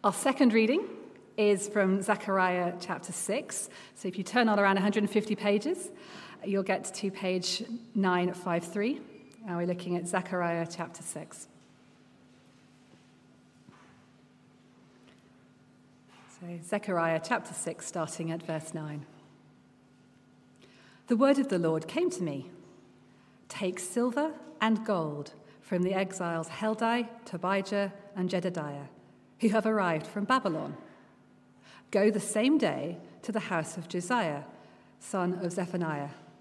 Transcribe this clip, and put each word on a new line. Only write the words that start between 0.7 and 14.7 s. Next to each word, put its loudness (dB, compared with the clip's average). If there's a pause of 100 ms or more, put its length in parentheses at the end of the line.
is 4
from 4
Zechariah 2
chapter -8
six. -4 (240)
So -8
if -6
you -4
turn 4
on 4
around 6
a 2
hundred 2
and 0
fifty 2
pages, 0 (520)
you'll 0
get -2
to -2
page -2 (320)
nine 4
five 0
three. -2 (460)
And -6
we're -2
looking -2
at -4
Zechariah 0
chapter -10
six. -12 (4000)